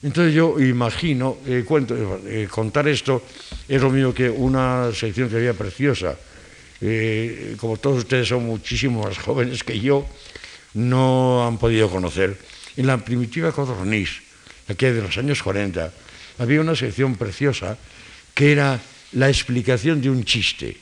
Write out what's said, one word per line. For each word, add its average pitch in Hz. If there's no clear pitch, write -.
Entonces 156
yo 160
imagino, 127
eh, 123
cuento, 117
eh, 104
contar 113
esto 135
es 135
lo 131
mismo 131
que 127
una 127
sección 113
que 110
había 120
preciosa. 98
Eh, 110
como 110
todos 135
ustedes 120
son 123
muchísimo 113
más 98
jóvenes 123
que -
yo, 139
no 127
han 117
podido 110
conocer. 92
En 127
la 131
primitiva 123
Codorniz, 107
la 104
que 127
de 113
los 92
años 135
cuarenta, 92
había 131
una 160
sección 127
preciosa 107
que 143
era 139
la 131
explicación 127
de 131
un 127
chiste. -